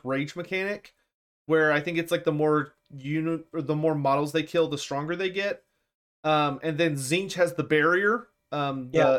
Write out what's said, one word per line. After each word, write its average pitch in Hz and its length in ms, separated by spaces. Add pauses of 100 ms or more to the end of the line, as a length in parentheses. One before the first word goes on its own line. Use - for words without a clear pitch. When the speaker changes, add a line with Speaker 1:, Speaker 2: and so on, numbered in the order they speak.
Speaker 1:
rage 135 300
mechanic, 190 600 (520)
where 156 260
I 147 80
think 165 180
it's, 170 120
like, 170 140
the 160 80
more 151 420 (200)
uni-, 156 580
or 160 100
the 151 140
more 156 180
models 143 380
they 160 100
kill, 160 260
the 147 100
stronger 147 360
they 185 160
get. 196 320 (640)
Um, 151 400
and 160 120
then 160 200
Tzeentch 170 380
has 175 200
the 156 80
barrier, 180 640 (260)
um, 139 380
the 160 80
Speaker 2:
Yeah. 135 200